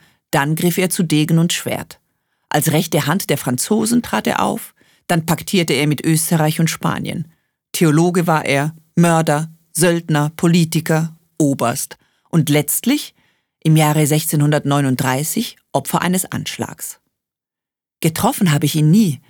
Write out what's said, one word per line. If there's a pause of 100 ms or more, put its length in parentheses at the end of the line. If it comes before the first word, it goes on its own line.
(300)
dann
griff
er
zu
Degen
und
Schwert. (480)
Als
rechte
Hand
der
Franzosen
trat
er
auf, (320)
dann
paktierte
er
mit
Österreich
und
Spanien. (440)
Theologe
war
er, (200)
Mörder, (240)
Söldner,
Politiker, (220)
Oberst (320)
und
letztlich, (480)
im
Jahre
sechzehnhundertneununddreißig, (140)
Opfer
eines
Anschlags. (1000)
Getroffen
habe
ich
ihn
nie,